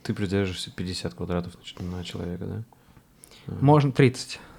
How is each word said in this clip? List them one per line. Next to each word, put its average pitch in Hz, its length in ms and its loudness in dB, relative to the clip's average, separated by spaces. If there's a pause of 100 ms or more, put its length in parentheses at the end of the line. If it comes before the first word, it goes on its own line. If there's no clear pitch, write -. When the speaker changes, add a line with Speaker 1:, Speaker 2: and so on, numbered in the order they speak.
Speaker 1:
ты 110 100 -4
придерживаешься 98 640 -2
пятьдесят 90 380 -6
квадратов 87 420 -4
на - 80 -20
ч-, - 200 -16
на 90 200 -6
человека, 90 420 -8
да? 98 180 -6 (840)
А. 95 140 -8
Speaker 2:
Можно 143 300 8
тридцать. - 480 2 (200)